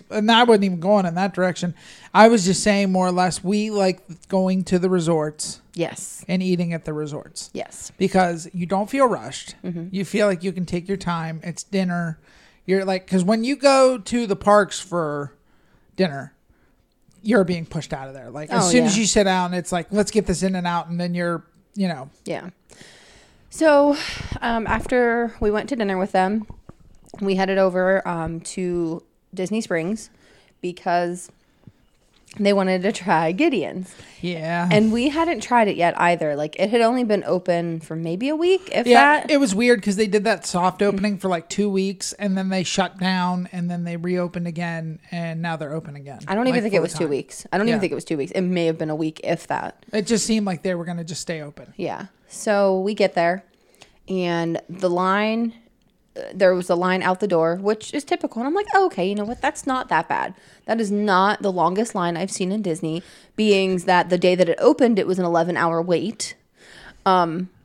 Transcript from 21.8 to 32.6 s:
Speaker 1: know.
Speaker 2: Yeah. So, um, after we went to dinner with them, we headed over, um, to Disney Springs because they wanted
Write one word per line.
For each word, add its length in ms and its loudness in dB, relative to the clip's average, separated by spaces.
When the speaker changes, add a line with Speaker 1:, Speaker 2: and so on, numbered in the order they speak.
Speaker 1:
know. 220 -8
Speaker 2:
Yeah. 240 -8
So, 460 6
um, 260 -2
after 720 0
we 120 0
went 180 -2
to 60 -4
dinner 220 -2
with 140 -2
them, 340 0
we 140 0
headed 220 0
over, 500 2
um, 340 -4
to 640 -4
Disney 280 -4
Springs 480 -4
because 720 -4
they 160 2
wanted 300 2